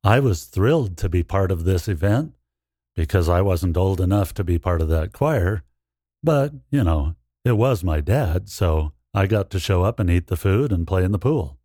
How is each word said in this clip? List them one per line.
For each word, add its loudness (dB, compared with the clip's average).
I 4
was 0
thrilled 0
to -2
be 0
part -2
of -4
this 0
event -2
because 0
I 2
wasn't 0
old 0
enough 0
to -4
be 0
part -2
of 0
that -2
choir, 0
but, 2
you 2
know, 0
it 2
was 0
my 0
dad, -2
so 0
I 2
got 0
to -2
show 2
up -2
and 0
eat 2
the -4
food 0
and -2
play 0
in 0
the -2
pool. -4